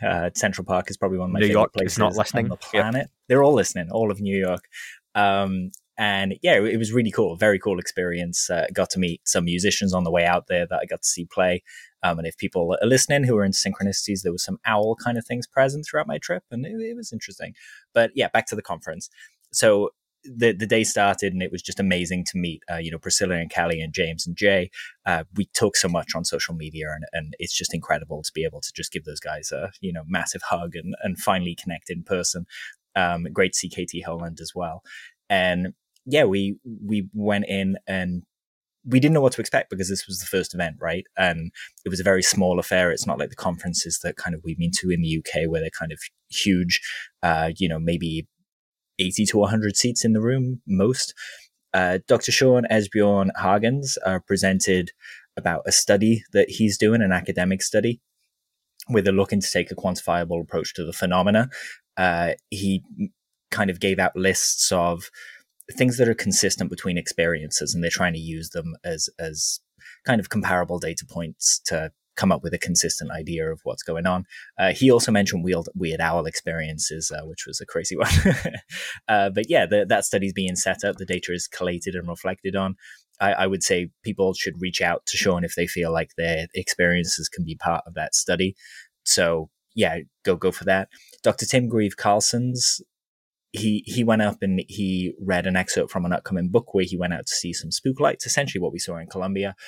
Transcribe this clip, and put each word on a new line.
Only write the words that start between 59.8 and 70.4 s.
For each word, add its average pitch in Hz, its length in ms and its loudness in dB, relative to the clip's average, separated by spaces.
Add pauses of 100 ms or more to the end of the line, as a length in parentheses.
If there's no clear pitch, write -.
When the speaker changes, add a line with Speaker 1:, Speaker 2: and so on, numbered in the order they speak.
Speaker 1:
approach - 320 -4
to 90 100 -8
the 82 100 -8
phenomena. 98 540 4 (480)
Uh, 85 360 2 (180)
he 95 320 -2 (180)
m-, 101 100 -4 (420)
kind 101 180 0
of 87 100 -4
gave 95 200 2
out 90 160 2
lists - 560 2
of 87 400 0 (600)
things 123 260 2
that 123 100 4
are 113 80 2
consistent 92 540 0
between 90 280 -4
experiences, 78 760 -2
and 85 80 -2
they're 85 80 -2
trying 90 240 0
to 80 60 -6
use 80 300 -8
them 82 340 -8
as, - 240 -6 (120)
as 160 420 -6 (440)
kind 120 140 2
of 92 100 -6
comparable 90 500 0